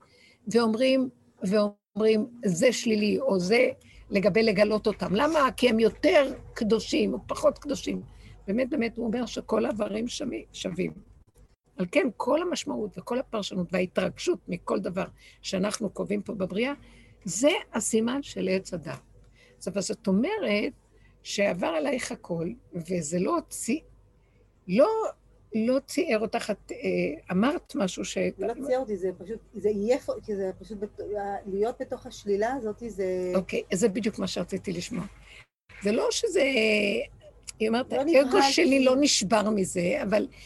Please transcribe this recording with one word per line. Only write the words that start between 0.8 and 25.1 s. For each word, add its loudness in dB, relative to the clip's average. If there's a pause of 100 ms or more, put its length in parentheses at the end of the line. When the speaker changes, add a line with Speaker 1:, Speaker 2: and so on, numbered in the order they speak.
Speaker 1:
ואומרים, 2 (180)
"זה 4
שלילי", 2
או 2
"זה 4 (420)
לגבי 4
לגלות 2
אותם". 0
למה? 4
כי 4
הם 4
יותר 4 (220)
קדושים, 0
או -6
פחות 0
קדושים. -4 (440)
באמת, 0
באמת, -2
הוא -4
אומר -2
שכל -2
האיברים -2
שמי-, -6
שווים. -4 (840)
על -2
כן, 2 (100)
כל 0
המשמעות -6
וכל -6
הפרשנות -6
וההתרגשות -2 (100)
מכל -4
דבר -6 (380)
שאנחנו -4
קובעים -4
פה -10
בבריאה, -4 (520)
זה 0 (240)
הסימן 0
של -6
עץ -2
הדת. -10 (600)
עכשיו, -8
אז -2
זאת -8
אומרת 0 (500)
שעבר 0
עלייך -2
הכל, -6 (260)
וזה -4
לא 0 (120)
צי-, -4 (840)
לא, 6 (680)